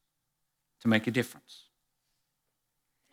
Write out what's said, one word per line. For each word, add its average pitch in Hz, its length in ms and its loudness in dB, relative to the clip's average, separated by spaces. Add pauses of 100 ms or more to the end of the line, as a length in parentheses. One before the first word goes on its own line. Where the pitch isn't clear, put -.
(800)
to - 80 -2
make 110 180 4
a 123 60 0
difference. - 540 -6 (1500)